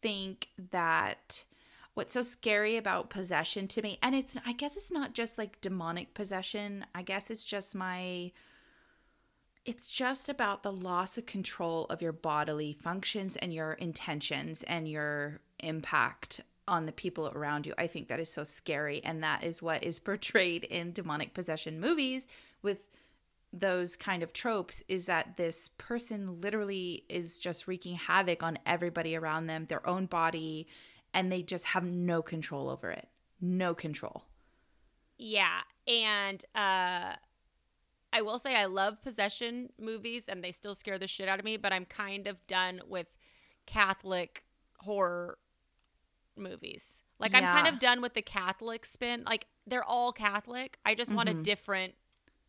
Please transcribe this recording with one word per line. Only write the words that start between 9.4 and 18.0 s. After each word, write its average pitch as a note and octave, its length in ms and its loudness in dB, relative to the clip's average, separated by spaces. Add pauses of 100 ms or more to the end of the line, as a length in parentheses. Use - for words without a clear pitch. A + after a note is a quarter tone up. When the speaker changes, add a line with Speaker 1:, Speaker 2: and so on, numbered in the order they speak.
Speaker 1:
it's - 240 -8
just C4 400 0
about A3+ 340 0
the G3+ 100 -2
loss F#3 440 0
of A#3 100 -6
control E3+ 600 -2
of E3 160 -4
your E3 100 0
bodily D3+ 640 0
functions F#3+ 600 -4
and F3 180 -4
your D#3 200 -2
intentions D#3 880 -4
and D#3+ 220 -2
your D3 540 -4 (200)
impact D#3 800 0 (280)
on E3+ 160 2
the D3+ 80 -4
people E3 420 -4
around D3 320 -2
you. - 120 -6
I E3+ 80 0
think - 220 -8